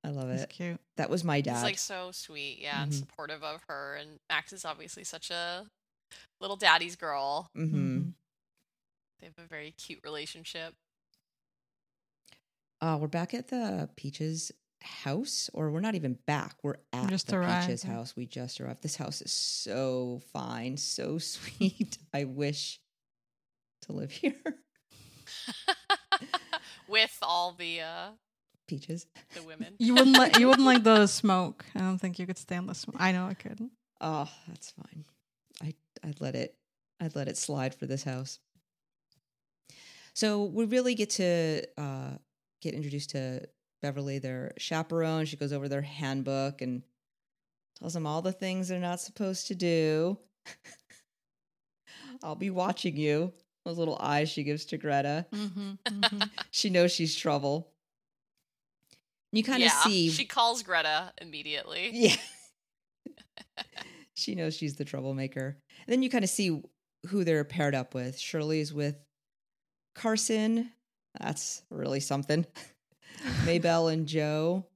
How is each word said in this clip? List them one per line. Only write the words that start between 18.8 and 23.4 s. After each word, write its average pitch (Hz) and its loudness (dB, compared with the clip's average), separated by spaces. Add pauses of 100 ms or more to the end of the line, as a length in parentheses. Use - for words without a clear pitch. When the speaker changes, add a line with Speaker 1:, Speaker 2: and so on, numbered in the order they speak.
Speaker 1:
This 151 -6
house - -8
is - -6
so 127 -4 (120)
fine, 123 -6
so - -4
<laughs> - -
sweet. - -4 (140)
I 143 -2
wish 143 -4 (1000)